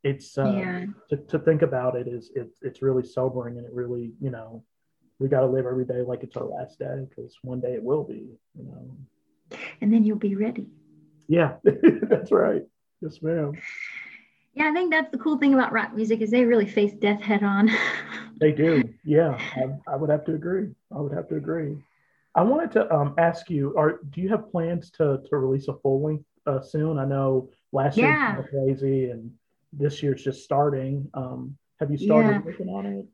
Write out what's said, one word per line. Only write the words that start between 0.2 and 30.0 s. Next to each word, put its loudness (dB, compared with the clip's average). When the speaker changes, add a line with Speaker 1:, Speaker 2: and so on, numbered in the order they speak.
Speaker 1:
uh, 2
Speaker 2:
Yeah. -4
Speaker 1:
to, -2
to -6
think 4
about 0
it -4
is, -10
it, -6
it's -8
really 2
sobering, -4
and -14
it -16
really, -6
you -4
know, -14
we 0
gotta 4
live 0
every -2
day -4
like -6
it's -16
our -6
last -10
day, -8
'cause -18
one -8
day -4
it -8
will -2
be, -14
you -18
know. -18
Speaker 2:
And 4
then 6
you'll 2
be -2
ready. -4
Speaker 1:
Yeah, 2
<laughs> -20
that's 4
right. 4
Yes, -10
ma'am. -2
Speaker 2:
Yeah, 0
I 0
think 0
that's 2
the -4
cool 0
thing 6
about 4
rock -2
music, 0
is 0
they 6
really 6
face 2
death 2
head 2
on. 4
<laughs> 2
Speaker 1:
They 6
do. 4
Yeah, 4
I, -6
I -2
would -2
have 2
to -2
agree. -2
I -8
would -4
have -8
to -6
agree. -4
I 4
wanted 2
to, 2
um, 2
ask 2
you: -2
Are, 2
do -10
you -2
have -2
plans -4
to, 0
to 0
release 0
a -6
full 0
length, -2
uh, 0
soon? -2
I -2
know 0
last 0
year 6
was 6
Speaker 2:
Yeah. 0
Speaker 1:
kinda -8
crazy, 0
and -12
this -2